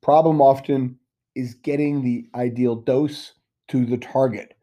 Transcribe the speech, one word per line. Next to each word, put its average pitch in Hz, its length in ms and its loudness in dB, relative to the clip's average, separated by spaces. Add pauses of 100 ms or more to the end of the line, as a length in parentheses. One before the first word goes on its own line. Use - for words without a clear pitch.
Problem 156 400 4
often 135 560 2 (380)
is 123 200 -8
getting 147 460 -2
the 120 320 -4
ideal 120 420 -2
dose 135 580 -2 (340)
to 127 180 0
the 120 120 -2
target. 123 640 -4